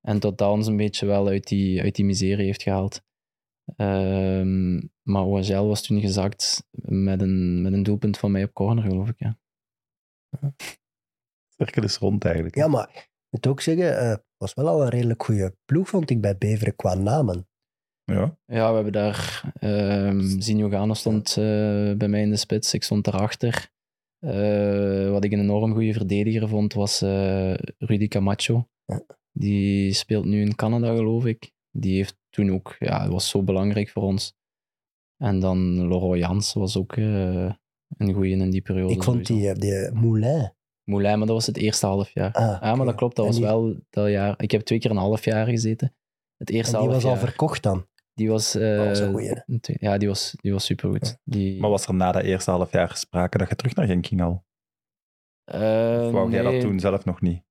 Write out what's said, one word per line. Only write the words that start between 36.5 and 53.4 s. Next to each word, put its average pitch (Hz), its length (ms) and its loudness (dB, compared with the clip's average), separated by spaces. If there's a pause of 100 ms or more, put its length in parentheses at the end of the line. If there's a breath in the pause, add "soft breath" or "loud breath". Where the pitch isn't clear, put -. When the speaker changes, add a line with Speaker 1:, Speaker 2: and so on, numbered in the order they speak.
Speaker 1:
was 98 240 -2
ook, - 180 -4
eh, 95 580 0 (440)
een 98 160 0
goeie 95 240 0
in 92 120 2
die 92 120 0
periode 92 320 -2
Speaker 3:
Ik 92 100 -2
vond 120 240 0
Speaker 1:
sowieso. 101 260 0
Speaker 3:
die, 98 220 -2
eh, 98 160 -4
die 113 100 -2
Moulin. 117 520 2 (300)
Speaker 1:
Moulin, 101 340 2
maar 107 100 0
dat 113 80 2
was 113 120 -2
het - 100 -4
eerste 107 280 0
halfjaar. 98 460 -2
Speaker 3:
Ah, 117 120 0
Speaker 1:
Ja, 104 160 0
maar 113 160 0
Speaker 3:
oké. 131 100 0
Speaker 1:
dat 120 100 0
klopt, 123 200 -2
dat 110 100 0
Speaker 3:
En 110 60 2
Speaker 1:
was 117 80 2
Speaker 3:
die 107 100 2
Speaker 1:
wel 113 260 0 (140)
dat 104 200 0
jaar. 101 320 0
Ik 110 100 -2
heb 107 100 2
twee 117 180 0
keer 113 120 0
een 104 60 0
half 101 280 0
jaar 110 220 2
gezeten. 113 480 -2 (420)
Het - 120 -12
eerste 113 260 0
Speaker 3:
En 107 60 2
die 117 80 2
Speaker 1:
half 127 120 2
Speaker 3:
was 127 100 2
al 123 60 0
Speaker 1:
jaar. 120 100 0
Speaker 3:
verkocht - 360 -2
dan? 95 240 0 (260)
Speaker 1:
Die 110 160 0
was, 110 220 0
Speaker 3:
Dat 107 360 2
was 101 120 0
een 104 60 0
Speaker 1:
eh, 101 60 0
Speaker 3:
goeie, 101 180 -2
hè? 107 60 -2 (100)
Speaker 1:
een 120 140 -2
twee-, - 200 -6
ja, 101 180 0
die 101 100 2
was, - 340 -4
die 101 100 -2
was 98 140 -2
supergoed. 101 420 -2
Speaker 3:
Ja. 113 160 -8
Speaker 1:
Die 95 360 -2
Speaker 2:
Maar 104 100 0
was 98 180 0
er 92 60 -2
na 92 180 2
dat 92 120 0
eerste 95 280 0
half 90 200 0
jaar - 260 0
sprake 90 400 -2
dat 95 120 0